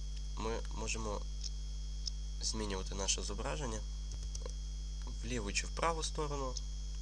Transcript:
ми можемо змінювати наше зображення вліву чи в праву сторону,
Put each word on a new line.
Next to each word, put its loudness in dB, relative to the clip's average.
ми 0
можемо 0
змінювати 2
наше 4
зображення 0
вліву 0
чи 2
в -2
праву 4
сторону, 0